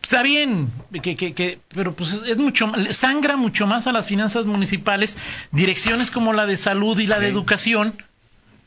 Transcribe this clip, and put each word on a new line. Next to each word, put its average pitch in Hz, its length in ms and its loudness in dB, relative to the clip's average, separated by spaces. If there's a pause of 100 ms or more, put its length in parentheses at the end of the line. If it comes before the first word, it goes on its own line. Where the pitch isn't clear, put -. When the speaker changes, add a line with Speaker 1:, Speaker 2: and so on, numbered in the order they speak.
Speaker 1:
está 247 220 2
bien, 262 480 0 (320)
que, 175 120 -4
que, 175 180 -6
que, 180 340 -4
pero 180 260 -4
pues 175 200 -6
es, 208 100 -6
es 233 140 -2
mucho, 233 340 2 (180)
sangra 285 480 2
mucho 220 300 2
más 226 180 0
a 254 60 0
las 226 160 0
finanzas 208 400 0
municipales, 196 720 0 (320)
direcciones 190 580 2
como 226 240 0
la 214 140 2
de 196 100 0
salud 202 400 2
y 214 80 2
la 208 140 2
de 202 80 0
Speaker 2:
Sí. 196 40 0
Speaker 1:
educación, 208 600 0 (720)